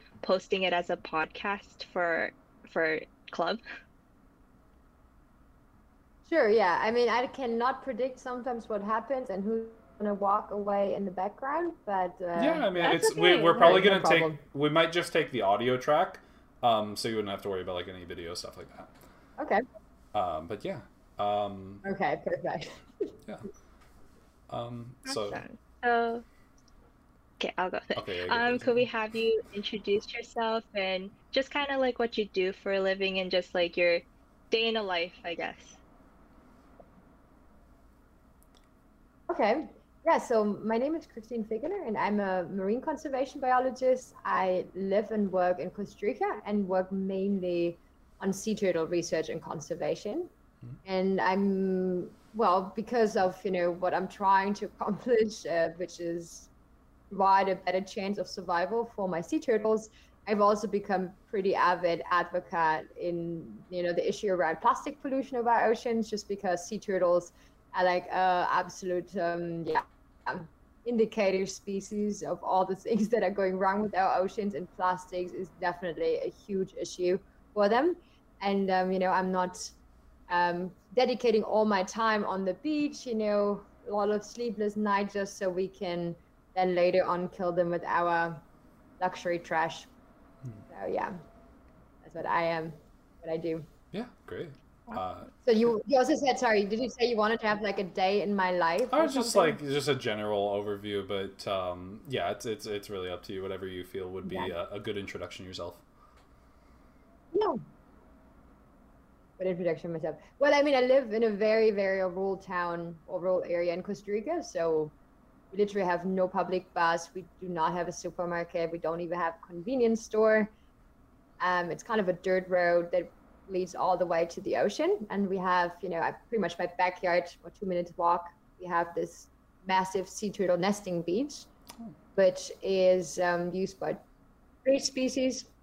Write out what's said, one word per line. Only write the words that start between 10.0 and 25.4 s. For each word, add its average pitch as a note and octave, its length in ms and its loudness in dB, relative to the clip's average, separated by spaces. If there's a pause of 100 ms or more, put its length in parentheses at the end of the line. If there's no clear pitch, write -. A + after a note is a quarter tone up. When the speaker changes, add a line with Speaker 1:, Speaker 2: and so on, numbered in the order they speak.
Speaker 2:
walk G3+ 380 0
away G3+ 420 0
in G3+ 100 -2
the F#3 80 -4
background, C#4 600 -4 (140)
but, F#3 340 -2
uh, E3+ 220 -2
Speaker 3:
Yeah, D#4 220 2
I G3 40 2
mean, F3 140 0
Speaker 2:
that's E3+ 240 4
Speaker 3:
it's, - 80 2
we, F3 180 8
Speaker 2:
okay. D#3+ 100 4
Speaker 3:
we're E3 100 10
Speaker 2:
No, - 40 -4
Speaker 3:
probably F#3 240 10
Speaker 2:
no G3+ 80 8
Speaker 3:
gonna F#3 140 4
take, E3 160 6
Speaker 2:
problem. D#3 200 0 (140)
Speaker 3:
we D3 160 2
might E3 220 4
just E3+ 200 0
take D#3 200 2
the A#2+ 100 -2
audio G#2+ 340 4
track, D3+ 440 2 (420)
um, G#2+ 340 2
so A#2+ 140 -4
you A2+ 60 -2
wouldn't G#2 160 -2
have F#2+ 100 -6
to G#2 80 -6
worry F#2+ 140 -2
about, F2+ 100 -6
like, F2+ 140 -4
any F2+ 180 -14
video F2 300 -10
stuff - 220 -12
like F2+ 100 -16 (100)
that. E2+ 100 -18 (540)
Speaker 2:
Okay. A#3 200 0 (520)
Speaker 3:
Um, F2 320 -2
but G2+ 180 -10
yeah. E3+ 180 -8 (360)
Um, G2+ 680 -2
Speaker 2:
Okay, F#3 380 -2
perfect. F3 460 -6 (300)
<laughs> - 280 -8
Speaker 3:
yeah. G#3 100 -12 (1120)
Um, A#2+ 420 -10 (120)
so C4 220 -4
Speaker 1:
Awesome. - 300 -12 (260)